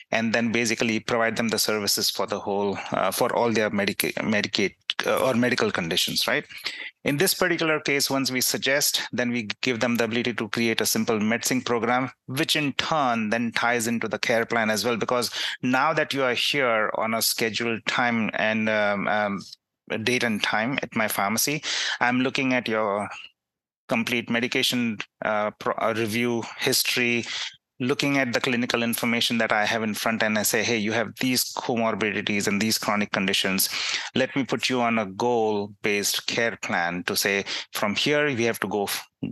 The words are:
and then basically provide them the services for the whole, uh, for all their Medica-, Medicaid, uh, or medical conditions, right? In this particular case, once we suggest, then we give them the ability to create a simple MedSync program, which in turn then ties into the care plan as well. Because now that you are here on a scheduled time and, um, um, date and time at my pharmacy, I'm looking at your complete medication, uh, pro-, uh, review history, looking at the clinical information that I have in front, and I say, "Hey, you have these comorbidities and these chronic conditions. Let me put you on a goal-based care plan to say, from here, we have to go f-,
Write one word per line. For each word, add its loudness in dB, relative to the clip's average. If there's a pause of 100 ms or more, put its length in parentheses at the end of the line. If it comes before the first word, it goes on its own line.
(120)
and 0
then 2
basically 2
provide 0
them 0
the 0
services 0
for -2
the -4
whole, -2 (140)
uh, 2
for 0
all 4
their 2
Medica-, -2
Medicaid, 0 (320)
uh, 2
or 2
medical 2
conditions, -2
right? 0 (580)
In 0
this 4
particular 2
case, 0
once 0
we -2
suggest, 0
then 0
we -2 (100)
give -2
them 2
the 2
ability -2
to -4
create 0
a 0
simple 0
MedSync 0
program, 0 (180)
which 0
in 0
turn 0
then 0
ties 2
into 0
the -4
care 2
plan 0
as 0
well. 2
Because 0 (300)
now 2
that 0
you 0
are 2
here 2
on -2
a -2
scheduled -2
time 0
and, 0
um, 0
um, 0 (640)
date 2
and 0
time 0
at -6
my 2
pharmacy, 0 (380)
I'm 2
looking 0
at 0
your 0 (800)
complete 0
medication, 0 (280)
uh, 0
pro-, -2
uh, 0
review 0 (160)
history, 0 (540)
looking 0
at 2
the 2
clinical 0
information 0
that 0
I 2
have 0
in -2
front, 0
and 2
I 2
say, 2
"Hey, 0
you 0
have -2
these 0
comorbidities -2
and 2
these 2
chronic -2
conditions. 2 (480)
Let 0
me 2
put -2
you 2
on 2
a 0
goal-based 0
care 0
plan 0
to -2
say, 2 (300)
from 0
here, 2
we 0
have 0
to 0
go 0
f-, -4 (260)